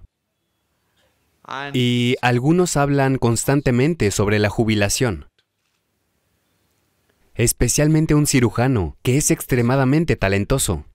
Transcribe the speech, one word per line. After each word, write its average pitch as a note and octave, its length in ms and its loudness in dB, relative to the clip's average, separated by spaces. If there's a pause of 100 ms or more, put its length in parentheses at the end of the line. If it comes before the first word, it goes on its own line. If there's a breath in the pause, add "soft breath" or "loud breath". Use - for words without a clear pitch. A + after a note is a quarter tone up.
(1700)
Y B2 500 0
algunos C#3+ 540 0
hablan C#3 420 0
constantemente B2+ 920 0
sobre G#2 260 0
la G#2 100 0
jubilación. G#2 800 -2 (2000)
Especialmente D3+ 800 0
un D3 140 2
cirujano A#2 720 0
que B2+ 140 0
es D3+ 160 0
extremadamente C3+ 840 0
talentoso, G2 680 -2 (100)